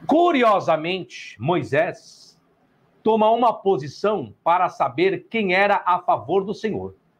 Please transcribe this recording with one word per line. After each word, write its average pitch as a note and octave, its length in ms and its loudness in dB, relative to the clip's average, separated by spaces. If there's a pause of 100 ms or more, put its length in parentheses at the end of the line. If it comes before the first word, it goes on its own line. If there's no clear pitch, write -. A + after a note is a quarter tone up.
Curiosamente, F#3+ 1300 0
Moisés D3 880 -4 (800)
tomar G#3+ 220 4
uma A#3 240 2
posição E3 800 -4 (100)
para F3 240 2
saber E3 600 -2
quem G3+ 240 0
era G3 320 2
a F3+ 120 2
favor E3+ 460 -2
do G#3 80 -8
Senhor, A2+ 420 -8 (260)